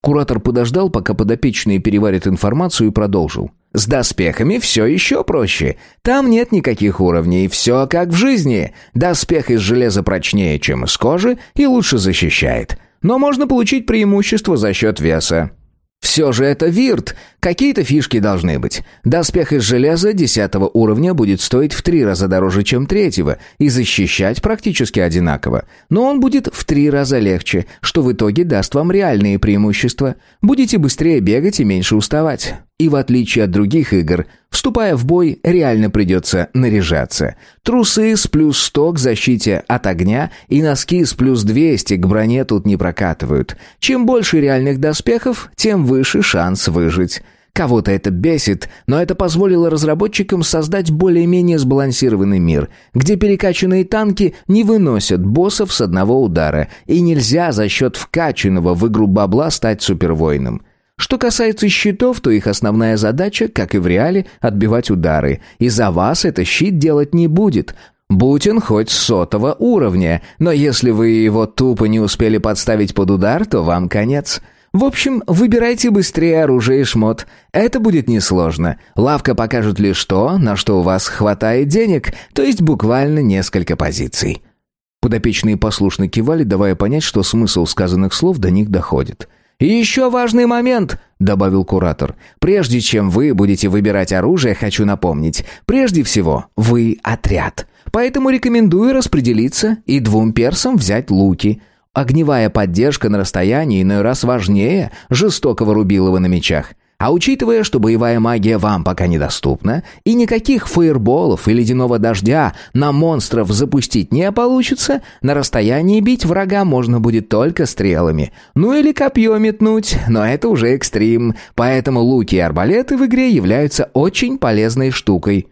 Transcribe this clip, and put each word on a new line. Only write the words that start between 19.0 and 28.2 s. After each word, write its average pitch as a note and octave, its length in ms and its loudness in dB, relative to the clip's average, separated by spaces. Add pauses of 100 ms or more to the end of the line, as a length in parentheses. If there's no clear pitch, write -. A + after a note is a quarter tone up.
Доспех E3 480 0
из C3+ 120 0
железа D#3 500 2
десятого G#2 580 0
уровня A2+ 420 2
будет G2+ 280 2
стоить C#3+ 320 0
в - 80 -8
три D#3+ 240 2
раза F#2+ 220 0
дороже, F#2+ 360 0
чем C3 220 0
третьего, C#3+ 540 -2 (180)
и D3 120 2
защищать A2 720 -2
практически G3+ 580 -2
одинаково. E2 680 0 (240)
Но G#3 140 2
он C#4 160 2
будет C4 340 0
в - 120 -8
три D3 240 2
раза C#3 280 0
легче, F#2+ 480 0 (160)
что - 220 -2
в B2 80 2
итоге A2 320 0